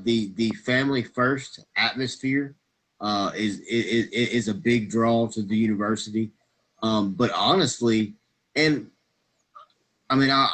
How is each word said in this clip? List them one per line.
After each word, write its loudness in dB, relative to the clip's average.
the, 0
the 0
family 0
first -2
atmosphere, -2
uh, -2
is, -4
is, -2
is -2
a -2
big 0
draw 2
to -4
the -2
university. 0
Um, 0
but 0
honestly, 2
and 2
I 0
mean, 4
I, 4